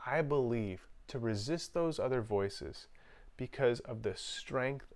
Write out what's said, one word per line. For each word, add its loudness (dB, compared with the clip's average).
I 2
believe, 2
to -4
resist 0
those 2
other 2
voices 0
because 2
of -8
the 0
strength -2